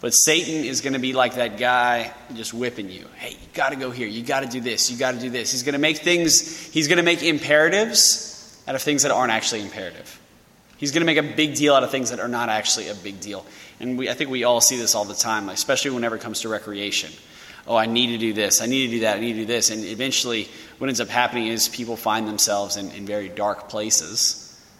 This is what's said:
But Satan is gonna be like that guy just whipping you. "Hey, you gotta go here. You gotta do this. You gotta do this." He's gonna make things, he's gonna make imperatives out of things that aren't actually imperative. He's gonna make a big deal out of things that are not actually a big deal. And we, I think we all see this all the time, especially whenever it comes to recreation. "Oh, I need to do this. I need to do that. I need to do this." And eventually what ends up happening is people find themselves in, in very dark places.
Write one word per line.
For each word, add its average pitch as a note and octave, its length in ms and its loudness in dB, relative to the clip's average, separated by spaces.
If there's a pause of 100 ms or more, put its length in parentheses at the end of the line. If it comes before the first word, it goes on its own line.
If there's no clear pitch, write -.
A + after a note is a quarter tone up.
But A#2 100 -2
Satan D#3 540 4
is B2 160 -2
gonna C3+ 180 -2
be B2+ 140 -2
like B2 240 2
that A#2 200 0
guy B2 560 2 (220)
just A2+ 180 -8
whipping A#2 380 -4
you. F2+ 160 -16 (100)
"Hey, - 140 -10
you - 240 -16
gotta C#3 220 0
go C3 160 -6
here. B2 160 -6
You A#2 160 -6
gotta C3+ 220 0
do B2 140 -6
this. A#2 300 0
You A#2+ 80 -6
gotta B2+ 200 0
do B2 120 -6
this." A#2+ 220 -4
He's A#2+ 100 -4
gonna C#3 160 -2
make D#3 200 2
things, - 720 2
he's D#3 160 0
gonna F3 160 6
make E3+ 180 4
imperatives E3 1400 4
out C3+ 80 -4
of C3 80 -2
things D3 220 2
that C3+ 80 4
aren't A#2 200 4
actually A2 280 0
imperative. F2+ 580 -12 (580)
He's C#3+ 160 -4
gonna E3 140 2
make D#3 100 4
a D3+ 60 4
big C#3+ 320 0
deal C#3+ 200 4
out B2+ 100 6
of A#2+ 60 -4
things C3 200 -2
that A#2 100 -6
are A#2 80 -4
not A#2+ 220 -2
actually G#2+ 380 0
a G#2 60 -6
big G2 240 -12
deal. F#2+ 280 -10 (340)
And B2 160 -4
we, B2 140 -4
I - 20 -2
think C#3 160 -4
we B2+ 160 -2
all A#2+ 160 4
see C3 160 4
this A#2 180 0
all G#2 120 0
the G2+ 80 -10
time, G#2+ 340 -2
especially B2+ 440 -2
whenever A#2 240 -2
it - 40 -6
comes G#2+ 220 -8
to A2+ 80 -6
recreation. G2+ 600 -4 (560)
"Oh, A#2 100 2
I A2 100 4
need A#2+ 220 2
to A#2 100 -2
do A2 160 0
this. G2+ 260 2
I A#2 60 -4
need C3 220 0
to A2+ 40 -4
do A#2 80 0
that. G#2+ 160 2
I A2 40 -4
need A#2 120 -2
to A2 60 -4
do A2 80 -4
this." A2+ 240 0
And A2 120 -6
eventually A2+ 680 -4 (260)
what C3+ 120 -4
ends A#2+ 120 -2
up A2+ 80 -4
happening A#2+ 380 0
is A2+ 220 0
people A#2 280 -6
find A2 320 -2
themselves G2+ 480 0
in, G2 140 -8
in G2+ 160 -12
very G#2 240 -4
dark G2+ 400 -4
places. G#2+ 840 -2 (240)